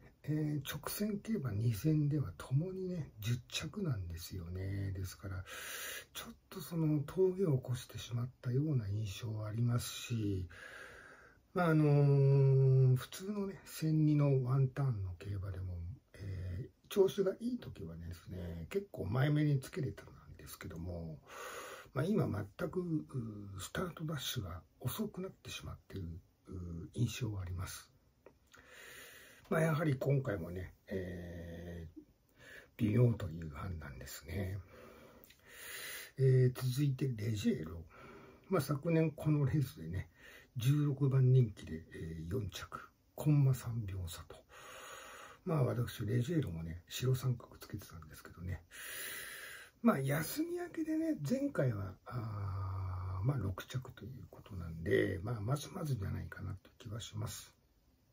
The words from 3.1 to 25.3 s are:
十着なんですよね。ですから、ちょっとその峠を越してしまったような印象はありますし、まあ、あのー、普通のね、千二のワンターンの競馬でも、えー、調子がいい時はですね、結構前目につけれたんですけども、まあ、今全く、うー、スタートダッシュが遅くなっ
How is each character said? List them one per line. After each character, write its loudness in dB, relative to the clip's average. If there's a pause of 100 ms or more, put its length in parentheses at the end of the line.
十 -2 (100)
着 -6
な 2
ん -4
で -8
す -10
よ -8
ね。 -4
で -6
す -10
か -10
ら、 -6 (680)
ち -10
ょ -12
っ -12 (160)
と -10
そ -4
の 6
峠 4
を 4
越 -2
し -14
て -12
し -10
ま 0
っ -4 (120)
た -2
よ 4 (120)
う 4
な 0
印 -4
象 -4
は -4
あ -6
り 0
ま 4
す -6
し、 -2 (1080)
ま 4
あ、 6
あ 8
の 8
ー、 8
普 -2
通 -8
の -2
ね、 -8
千 2
二 6
の 6
ワ 2
ン 6
タ -2
ー 2
ン -2
の -6
競 -8
馬 -4
で -6
も、 -6 (400)
え -6
ー、 - (200)
調 6
子 0
が 0
い -2
い -2
時 -12
は -10
で -8
す -16
ね、 -8
結 -4
構 -6
前 2
目 4
に 4
つ -12
け -4
れ -2
た -12
ん -20
で -18
す -14
け -10
ど -10
も、 -6 (760)
ま 0
あ、 0
今 4
全 -4
く、 -4
う -2 (760)
ー、 -10
ス -10
タ -4
ー -6
ト -10
ダ -2
ッ -4
シ -4
ュ -2
が -8 (180)
遅 -4
く -8
な -6
っ -16